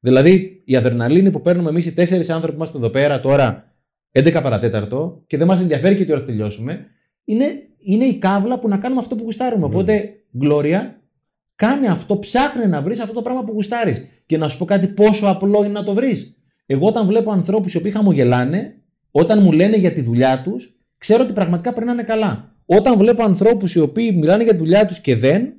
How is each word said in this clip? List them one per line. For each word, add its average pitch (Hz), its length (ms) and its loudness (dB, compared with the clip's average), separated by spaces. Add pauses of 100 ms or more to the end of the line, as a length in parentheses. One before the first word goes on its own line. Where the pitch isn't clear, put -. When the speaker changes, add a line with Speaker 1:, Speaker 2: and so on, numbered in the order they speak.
Speaker 1:
Δηλαδή, 143 640 4
η 127 120 0
αδρεναλίνη 127 540 2
που 156 100 -6
παίρνουμε 175 300 0
εμείς 170 160 -2
οι 165 60 -8
τέσσερις 170 380 0
άνθρωποι 160 220 -4
που 147 60 -12
είμαστε 156 200 -8
εδώ 117 120 -2
πέρα 135 300 0
τώρα, 135 540 0 (380)
έντεκα 160 300 2
παρατέταρτο, 117 840 -4
και 156 100 -6
δεν 160 100 2
μας 185 140 2
ενδιαφέρει 175 360 0
και 196 80 0
τι 156 80 -2
ώρα 139 80 0
θα - 60 -10
τελειώσουμε, 110 600 -8 (380)
είναι, 233 220 0 (320)
είναι 214 260 0
η 247 140 0
κάβλα 202 400 -2
που 233 100 -4
να 196 100 0
κάνουμε 254 220 -2
αυτό 254 140 -8
που 220 80 -8
γουστάρουμε. 226 440 -4
Speaker 2:
Ναι. - 80 -4
Speaker 1:
Οπότε, 196 360 0 (280)
Γκλώρια, 147 640 0 (520)
κάνε 262 320 0
αυτό, 196 320 -2
ψάχνε 247 480 -2
να 156 160 0
βρεις 208 180 -4
αυτό 220 140 -8
το 233 80 -6
πράγμα 247 220 -6
που 220 80 -10
γουστάρεις. 208 540 -4 (200)
Και 160 120 -2
να 156 100 -2
σου - 100 -8
πω 180 60 -4
κάτι, 190 220 0
πόσο 208 400 2
απλό 202 380 2
είναι 208 80 -4
να 208 120 -6
το 202 100 -4
βρεις. 233 420 -2 (300)
Εγώ, 135 200 0
όταν 220 200 0
βλέπω 220 240 0
ανθρώπους 190 440 -2
οι - 20 -2
οποίοι 190 140 -4
χαμογελάνε, 147 840 0 (360)
όταν 208 320 4
μου 175 100 6
λένε 196 240 4
για 180 160 2
τη 156 80 -6
δουλειά 127 420 0
τους, - 380 -10 (180)
ξέρω 233 240 2
ότι - 100 -2
πραγματικά 175 400 -2
περνάνε 240 300 -6
καλά. 214 520 -6 (120)
Όταν 214 320 4
βλέπω 233 240 4
ανθρώπους 196 520 2
οι 175 60 2
οποίοι 208 360 0
μιλάνε 170 260 2
για 220 100 2
τη 180 60 2
δουλειά 175 280 4
τους - 140 -10
και 127 160 0
δεν 160 420 0